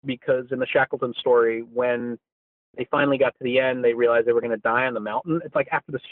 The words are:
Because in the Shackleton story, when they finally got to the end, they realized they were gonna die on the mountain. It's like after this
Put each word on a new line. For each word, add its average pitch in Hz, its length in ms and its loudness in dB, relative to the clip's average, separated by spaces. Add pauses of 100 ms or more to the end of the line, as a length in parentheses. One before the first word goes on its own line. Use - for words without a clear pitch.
Because 127 460 -4
in 127 80 -4
the 127 80 -4
Shackleton 131 520 -2
story, 117 440 2 (100)
when 120 460 -2 (580)
they 127 140 -6
finally 143 280 0
got 127 200 2
to 131 60 -12
the 127 140 2
end, 127 260 0
they 117 100 4
realized 117 320 4
they 120 60 2
were 117 80 4
gonna 117 160 -4
die 117 300 0
on 123 80 -4
the 110 60 -4
mountain. 135 440 -4
It's 151 100 -16
like 143 180 0
after 151 200 -6
this 131 200 -8